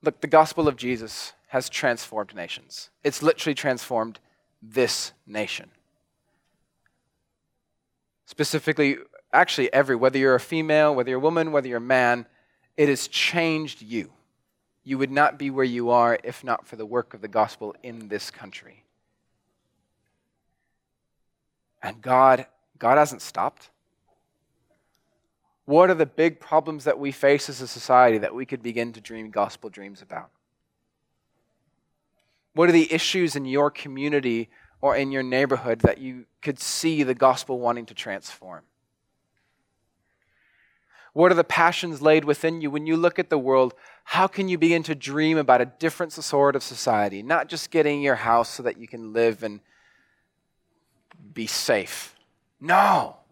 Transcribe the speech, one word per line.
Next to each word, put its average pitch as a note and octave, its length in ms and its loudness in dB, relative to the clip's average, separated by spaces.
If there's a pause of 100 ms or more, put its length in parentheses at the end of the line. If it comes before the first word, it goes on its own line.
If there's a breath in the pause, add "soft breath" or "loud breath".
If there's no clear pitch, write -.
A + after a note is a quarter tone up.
Look, - 200 -4
the D3+ 60 -8
gospel D#3 400 4
of C#3 100 0
Jesus A#2 560 -8 (160)
has C3 200 -4
transformed A2 640 -6
nations. - 560 -16 (140)
It's - 180 -4
literally D3+ 320 0
transformed A#2+ 680 -4 (440)
this A2 500 -2 (140)
nation. G#2+ 420 -8 (2500)
Specifically, D3 720 -2 (340)
actually C#3+ 400 2
every, C3+ 240 2
whether C3 220 2
you're C3+ 160 4
a B2 60 4
female, D3+ 560 2
whether B2+ 160 -2
you're B2+ 80 -2
a - 20 -6
woman, D#3+ 300 0
whether C#3 160 0
you're A#2+ 100 -6
a A#2 40 -4
man, B2 440 2 (520)
it D3 120 4
has C3+ 180 -2
changed D#3+ 760 -4
you. A2+ 280 -8 (720)
You C3+ 140 -6
would C3+ 140 -2
not D3 260 2
be C#3 140 -6
where C3 140 0
you A#2+ 260 -2
are A#2+ 320 4
if - 200 -14
not A#2+ 220 -6
for A#2 120 -20
the A2 80 -12
work A#2 280 -6
of G#2 80 -18
the G#2+ 60 -12
gospel G#2+ 560 -4
in A#2 240 -16
this G2+ 240 -10
country. - 520 -20 (3000)
And A2 180 -12
God, B2+ 460 4 (320)
God B2 180 4
hasn't C#3+ 240 0
stopped. - 480 -8 (2000)
What E3 240 6
are F#3 60 4
the D#3+ 100 2
big D#3 340 -2
problems D#3 440 -2
that D3 160 -2
we C#3+ 120 -6
face C#3+ 380 2
as B2+ 100 -12
a B2+ 80 -12
society B2 520 4
that G#2 160 -4
we B2+ 100 -8
could A#2+ 160 -10
begin A#2 320 -6
to A2+ 80 -20
dream A2 300 -16
gospel G#2 400 -6
dreams G2 280 -20
about? - 300 -16 (2250)
What E3+ 160 6
are - 20 6
the D#3+ 220 6
issues D#3+ 420 -2
in C#3 100 -6
your C#3+ 260 0
community C3+ 800 -4 (280 soft breath)
or C3+ 160 2
in C3+ 160 -2
your C3+ 120 -4
neighborhood B2+ 560 0
that A#2 180 2
you B2+ 300 -16 (160)
could C#3+ 160 -6
see D#3+ 420 -2
the B2+ 140 0
gospel B2+ 440 2
wanting A#2+ 280 -4
to A2 80 -20
transform? F#2 680 -14 (2500 soft breath)
What F3 180 6
are F3+ 40 4
the E3 80 2
passions E3+ 560 0
laid D#3 260 4
within D#3+ 360 -2
you? D3 80 -4
When D3+ 160 -6
you D#3+ 100 0
look E3+ 220 0
at F3 140 -4
the D#3 80 0
world, C3 340 2 (300 soft breath)
how - 240 0
can F#3+ 200 -4
you F3+ 120 -2
begin E3 240 2
to D#3+ 100 -6
dream D3+ 420 -2
about C3 260 4
a B2 40 0
different D#3+ 480 -6
sort C#3 420 2
of C3 60 -2
society? G#2 600 -2
Not C#3+ 240 -2
just - 240 -12
getting D3 320 0
your C3+ 140 2
house A#2 320 2
so - 120 -14
that A#2+ 160 -6
you A2+ 100 -20
can A2+ 260 -16
live A2+ 280 2
and G#2 200 -10 (1700)
be A2+ 140 -8
safe. - 680 -4 (440)
No. F#3+ 580 2 (140)